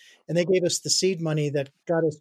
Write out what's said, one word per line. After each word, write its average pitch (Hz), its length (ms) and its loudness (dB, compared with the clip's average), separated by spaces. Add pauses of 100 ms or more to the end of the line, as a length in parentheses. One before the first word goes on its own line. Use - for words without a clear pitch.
(300)
and 160 80 0
they 175 80 2
gave 180 180 2
us 165 160 -2
the 151 100 -6
seed 185 300 0
money 156 300 -2
that 139 200 -2 (160)
got 165 200 0
us 156 160 -2